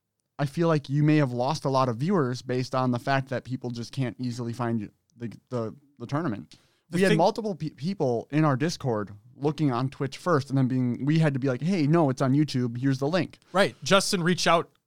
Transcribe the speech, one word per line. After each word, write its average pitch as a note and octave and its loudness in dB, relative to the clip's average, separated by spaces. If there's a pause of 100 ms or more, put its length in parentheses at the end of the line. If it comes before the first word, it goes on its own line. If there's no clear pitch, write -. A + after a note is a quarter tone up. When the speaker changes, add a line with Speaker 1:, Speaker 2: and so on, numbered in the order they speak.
(380)
Speaker 1:
I C#3+ -2
feel E3 0
like D#3 0
you C#3+ 0
may D3+ 6
have C#3 2
lost B2+ -2
a C#3+ -2
lot C3 2
of A2+ -2
viewers C3+ 0
based B2+ -4
on B2+ 0
the A#2+ 0
fact C3+ -2
that B2 -4
people B2 -8
just A#2 -8
can't B2+ -4
easily A#2+ -6
find A#2 -4 (260)
the, A#2 -10 (180)
the, A2+ -6 (220)
the A#2 -14
tournament. C#3 -6 (380)
Speaker 2:
The D#3 -4
Speaker 1:
We F3 2
had F#3+ 4
Speaker 2:
thing F3+ 4
Speaker 1:
multiple G#3+ 0
pe-, D3+ -8
people C3+ -2
in D3+ 2
our C#3+ 2
Discord A#2 -4 (240)
looking D3 -2
on B2 -2
Twitch C#3 -8
first, D#3+ 0
and C3+ 0
then C3 4
being, B2+ 0
we D#3 2
had D#3 2
to B2+ -4
be C3 -2
like, B2+ -2
"Hey, E3+ 0
no, D#3 4
it's B2+ -2
on C3 2
YouTube. B2+ 0
Here's C3+ 0
the C3 -2
link." E3 -2 (160)
Speaker 2:
Right. F3 2
Justin F3+ 2
reached F3 2
out E3+ 2 (160)